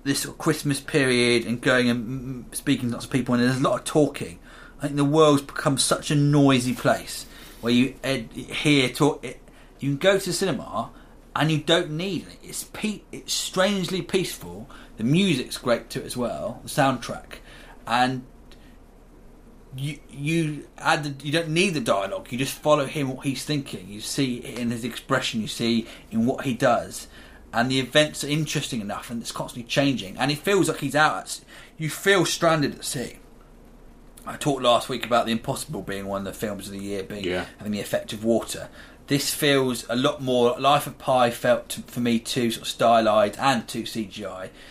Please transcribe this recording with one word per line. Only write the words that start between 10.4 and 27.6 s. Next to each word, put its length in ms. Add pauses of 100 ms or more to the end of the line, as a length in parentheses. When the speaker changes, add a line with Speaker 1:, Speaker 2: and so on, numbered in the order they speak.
Speaker 1:
and 160
you 100
don't 320
need 360
it. 160
It's 220
pe-, 360 (120)
it's 200
strangely 680
peaceful. 680 (280)
The 80
music's 520
great 340
to 100
it 40
as 120
well, 460
the 60
soundtrack, 680 (520)
and 360 (1500)
you, 240 (100)
you 580 (100)
add 260
the, 220
you 60
don't 180
need 240
the 60
dialogue. 520
You 60
just 160
follow 320
him, 300
what 100
he's 200
thinking. 420
You 140
see 360
it 220
in 120
his 120
expression. 580
You 60
see 400 (240)
in 140
what 200
he 80
does, 540 (460)
and 180